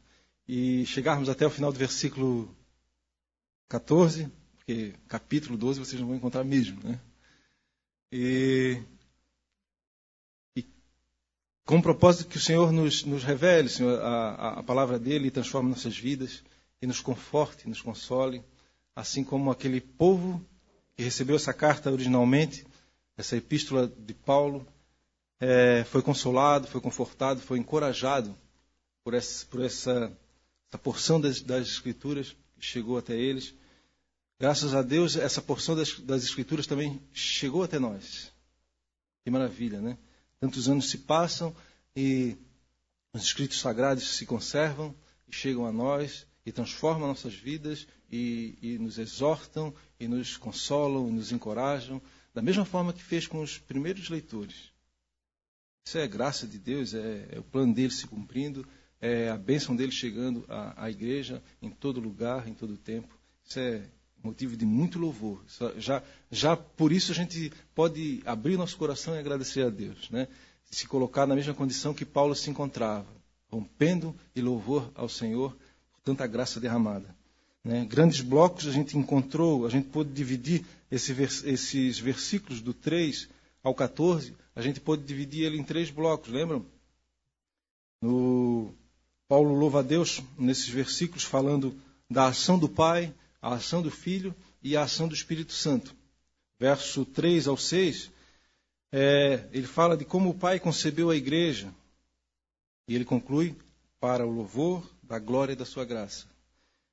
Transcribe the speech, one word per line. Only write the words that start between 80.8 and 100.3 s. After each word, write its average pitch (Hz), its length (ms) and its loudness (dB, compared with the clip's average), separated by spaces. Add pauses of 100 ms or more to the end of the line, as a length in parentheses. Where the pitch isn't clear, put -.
esse 131 220 -2
vers-, 131 320 -2
esses 127 540 0
versículos 127 600 -4
do 120 120 -6
três 160 560 -2 (340)
ao 131 120 0
quatorze, 151 640 0 (180)
a 117 80 -6
gente 139 180 -2
pôde 156 220 0
dividir 143 420 -6
ele 156 140 -2
em 139 60 -4
três 160 260 -4
blocos, 156 400 0
lembram? 139 340 -2 (1400)
No, 123 720 2 (540)
Paulo 143 280 6
louva 143 240 4
a 139 40 6
Deus 151 400 0 (140)
nesses 127 320 0
versículos 135 560 -4
falando 135 520 2 (340)
da 131 160 6
ação 180 320 4
do 151 100 4
Pai, 165 460 2 (260)
a 120 140 -4
ação 165 260 -2
do 160 100 -2
Filho 185 440 -6 (280)
e 147 140 0
a 147 60 4
ação 160 240 -2
do 156 80 -4
Espírito 160 380 -6
Santo. - 420 -2 (640)
Verso 135 460 2
três 160 420 2
ao 135 100 2
seis, 170 540 0 (840)
é, 139 600 4
ele 127 160 -4
fala 165 280 4
de 147 80 -4
como 185 260 2